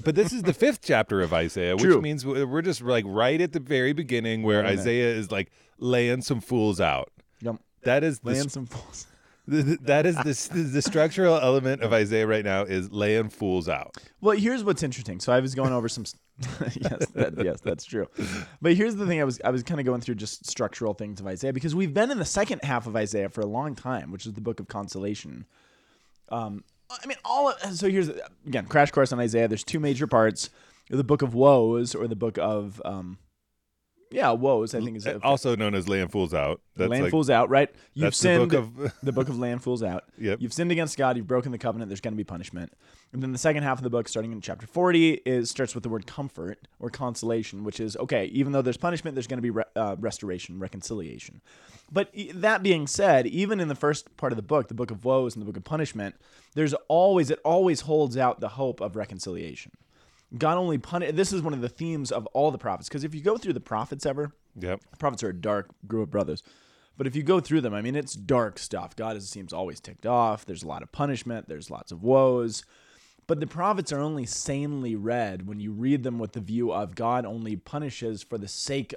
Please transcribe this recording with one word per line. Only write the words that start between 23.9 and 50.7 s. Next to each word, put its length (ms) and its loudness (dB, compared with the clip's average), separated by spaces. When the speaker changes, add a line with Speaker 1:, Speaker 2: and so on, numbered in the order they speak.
Speaker 2:
which 140 -12
is 80 -10
the 80 -10
book 200 -6
of 80 -10
consolation. 760 -8
Um, 340 -8
I 180 -14
mean, 180 -6
all 240 4
of, 60 -2
so 140 2
here's, 200 2
again, 220 -4
crash 240 6
course 200 4
on 80 -4
Isaiah. 280 4
There's 160 0
two 160 -4
major 280 0
parts. 420 4
The 140 0
book 180 4
of 120 0
woes 640 6
or 120 -2
the 80 -2
book 220 -4
of, 480 -2
um, 320 -8
yeah, 200 2
woes, 440 2
I 60 -2
think 160 -4
is 100 -6
Speaker 1:
L-, 80 -2
Speaker 2:
a 100 -8
Speaker 1:
also 300 4
known 180 0
as 160 0
laying 180 2
fools 280 0
out. 260 0
That's 140 2
Speaker 2:
Laying 140 2
Speaker 1:
like, 80 2
Speaker 2:
fools 200 4
out, 180 6
right? 180 6
You've 80 0
Speaker 1:
that's 160 2
the 180 6
book 140 6
Speaker 2:
sinned, 320 0
Speaker 1:
of 140 -2
<laughs> 40 -16
Speaker 2:
the 100 -2
book 160 0
of 120 -4
laying 180 -2
fools 240 -2
out. 220 -4
Speaker 1:
Yep. 200 -2
Speaker 2:
You've 140 -6
sinned 180 0
against 260 -2
God. 200 2
You've 80 -6
broken 260 0
the 60 -8
covenant. 320 -4
There's 120 -8
gonna 160 -6
be 60 -2
punishment. 480 -10
And 120 -6
then 80 -4
the 80 -6
second 240 2
half 160 0
of 40 -8
the 60 -2
book, 180 -2
starting 240 -6
in 80 -10
chapter 280 -12
forty, 460 6
is, 240 2
starts 240 -4
with 100 -8
the 60 -4
word 160 -4
comfort 640 -10
or 120 -8
consolation, 720 -4
which 160 -8
is, 180 -6
okay, 280 0
even 260 0
though 100 2
there's 160 0
punishment, 380 -4
there's 120 -4
gonna 140 -4
be 80 0
re-, 140 0
uh, 240 -2
restoration, 600 -8
reconciliation. 800 -10